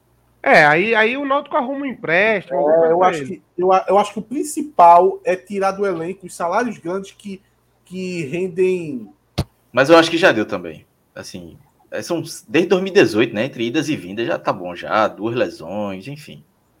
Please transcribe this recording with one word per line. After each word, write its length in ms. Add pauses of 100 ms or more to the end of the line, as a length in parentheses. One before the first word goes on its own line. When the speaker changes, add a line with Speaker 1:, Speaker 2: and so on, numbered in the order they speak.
(420)
Speaker 1:
É, 220
aí, 300
aí 240
o 60
Náutico 320
arruma 240
um 60
empréstimo, 680
alguma 180
Speaker 2:
É, 40
Speaker 1:
coisa 160
Speaker 2:
eu 40
Speaker 1:
pra 100
Speaker 2:
acho 140
Speaker 1:
ele. 40
Speaker 2:
que, 160 (160)
eu 140
a-, 160
eu 100
acho 140
que 60
o 40
principal 1000
é 120
tirar 360
do 120
elenco 420
os 80
salários 440
grandes 320
que, 320 (420)
que 400
rendem. 840 (600)
Speaker 3:
Mas 180
eu 80
acho 120
que 60
já 160
deu 140
também. 400 (280)
Assim, 440 (320)
é, 100
são, 220 (260)
desde 220
dois 120
mil 100
e 20
dezoito, 400
né, 100
entre 220
idas 240
e 60
vindas, 300
já 120
tá 140
bom, 220
já, 340
duas 260
lesões, 760
enfim. 340 (380)